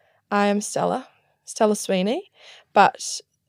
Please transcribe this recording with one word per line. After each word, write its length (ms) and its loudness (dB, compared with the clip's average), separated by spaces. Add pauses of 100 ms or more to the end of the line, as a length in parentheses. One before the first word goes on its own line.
(300)
I 160 0
am 140 0
Stella, 480 -4 (360)
Stella 320 0
Sweeney, 540 -2 (420)
but, 480 2 (280)